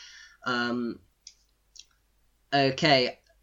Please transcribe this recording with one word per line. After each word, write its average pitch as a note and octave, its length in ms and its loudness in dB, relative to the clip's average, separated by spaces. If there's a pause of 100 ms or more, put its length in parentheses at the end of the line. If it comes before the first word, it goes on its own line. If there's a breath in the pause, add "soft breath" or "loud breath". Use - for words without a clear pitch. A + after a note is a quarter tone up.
(460 loud breath)
Um, A#2+ 540 -4 (1500)
okay. C3+ 640 2 (260)